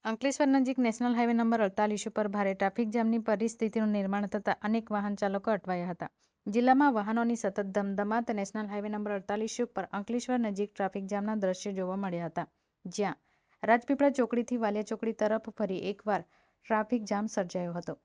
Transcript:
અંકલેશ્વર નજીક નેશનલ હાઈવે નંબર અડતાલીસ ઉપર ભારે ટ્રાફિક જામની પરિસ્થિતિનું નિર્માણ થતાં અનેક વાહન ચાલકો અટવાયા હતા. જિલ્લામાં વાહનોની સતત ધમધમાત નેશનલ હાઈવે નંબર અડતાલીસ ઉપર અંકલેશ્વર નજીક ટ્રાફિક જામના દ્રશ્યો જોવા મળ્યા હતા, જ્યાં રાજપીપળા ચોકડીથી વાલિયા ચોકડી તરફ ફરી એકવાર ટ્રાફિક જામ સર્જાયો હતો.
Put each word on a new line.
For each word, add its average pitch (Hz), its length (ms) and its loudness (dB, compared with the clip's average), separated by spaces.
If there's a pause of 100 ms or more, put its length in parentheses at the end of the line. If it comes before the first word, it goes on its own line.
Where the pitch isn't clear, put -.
અંકલેશ્વર 269 440 0
નજીક 269 300 4
નેશનલ 240 360 2
હાઈવે 233 180 4
નંબર 226 300 4
અડતાલીસ 208 440 0
ઉપર 214 220 0
ભારે 196 240 0
ટ્રાફિક 196 360 0
જામની 226 320 2
પરિસ્થિતિનું 220 720 0
નિર્માણ 202 360 0
થતાં 208 340 -2
અનેક 220 260 0
વાહન 202 280 -2
ચાલકો 202 340 -2
અટવાયા 180 400 -2
હતા. 170 180 -8 (380)
જિલ્લામાં 254 480 4
વાહનોની 226 420 0
સતત 202 300 -2
ધમધમાત 208 680 -2
નેશનલ 208 380 -4
હાઈવે 208 180 -6
નંબર 208 260 -4
અડતાલીસ 208 440 -4
ઉપર 226 320 -4
અંકલેશ્વર 240 500 -2
નજીક 208 320 -2
ટ્રાફિક 196 340 -4
જામના 202 300 -2
દ્રશ્યો 190 380 -2
જોવા 185 220 -2
મળ્યા 175 340 -4
હતા, 165 160 -4 (380)
જ્યાં 190 360 -4 (420)
રાજપીપળા 254 500 4
ચોકડીથી 240 480 0
વાલિયા 208 300 -2
ચોકડી 220 240 -2
તરફ 220 380 0
ફરી 190 320 -2
એકવાર 196 420 -2
ટ્રાફિક - 800 -2
જામ 208 240 -2
સર્જાયો 175 480 -2
હતો. 170 280 -8